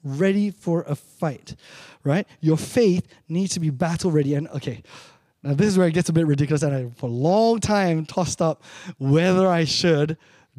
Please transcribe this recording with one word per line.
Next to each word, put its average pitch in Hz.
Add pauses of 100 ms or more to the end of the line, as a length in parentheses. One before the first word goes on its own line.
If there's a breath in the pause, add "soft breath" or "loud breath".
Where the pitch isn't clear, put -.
Ready 196
for 175
a 147
fight, - (480 loud breath)
right? 160 (120)
Your 156
faith 190 (240 soft breath)
needs 175
to 185
be 160
battle 165
ready. 147
And, 147
okay, 131 (640 loud breath)
now 143
this 175
is 190
where 180
it 160
gets 180
a 165
bit 165
ridiculous, 147
and 143
I, 123
for -
a 120
long 208
time, 185
tossed -
up 160 (340 loud breath)
whether 180
I 170
should 151 (420 soft breath)